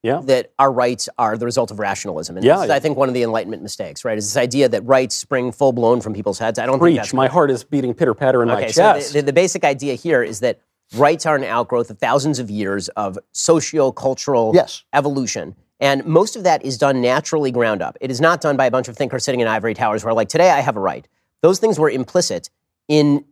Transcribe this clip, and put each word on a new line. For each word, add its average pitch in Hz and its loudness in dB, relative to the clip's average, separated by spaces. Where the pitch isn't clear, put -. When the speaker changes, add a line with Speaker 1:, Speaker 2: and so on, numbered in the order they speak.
Speaker 1:
Yeah. 120 -2
Speaker 2:
that 127 0
our 135 4
rights 123 -2
are 113 0
the 117 -6
result 120 -2
of 113 -12
rationalism. 95 -6
And 95 -4
Speaker 1:
Yeah, 139 8
Speaker 2:
this 190 0
is, 120 0
Speaker 1:
yeah. 151 2
Speaker 2:
I 139 0
think, 147 -2
one 135 2
of 127 -4
the 123 -2
Enlightenment 110 -4
mistakes, 95 -12
right? 110 -2
Is 107 -6
this 135 0
idea 127 2
that 110 -2
rights 131 2
spring 127 -4
full-blown 120 2
from 107 -8
people's 101 -4
heads. 113 -4
I 117 -4
don't 131 0
Speaker 1:
Preach. 170 6
Speaker 2:
think 117 -2
that's 101 -8
Speaker 1:
My 131 2
heart 143 2
is 123 -4
beating 127 -2
pitter-patter 131 2
in 117 2
my 117 0
Speaker 2:
Okay, 113 -4
so 165 4
the, 147 -2
Speaker 1:
chest. - -8
Speaker 2:
the, 147 2
the 139 0
basic 175 2
idea 139 -2
here 127 0
is 98 -8
that 117 -2
rights 151 2
are 156 2
an 135 -2
outgrowth 117 -2
of 104 -18
thousands 135 0
of 117 -8
years 101 -4
of 98 -6
socio-cultural 131 0
Speaker 3:
Yes. - 0
Speaker 2:
evolution. 135 -4
And 139 0
most 175 2
of 214 -8
that 160 2
is 131 -6
done 135 2
naturally 135 0
ground 113 0
up. - -8
It 131 -8
is 127 -6
not 170 2
done 147 0
by 131 2
a 120 0
bunch 127 -2
of 120 -14
thinkers 131 -6
sitting 123 -2
in 113 0
ivory 110 -2
towers 107 -2
who 110 -8
are 113 0
like, 110 0
"Today 175 4
I 139 2
have 123 -2
a - -6
right." 85 -4
Those 185 4
things 220 2
were 151 2
implicit 123 -4
in 147 4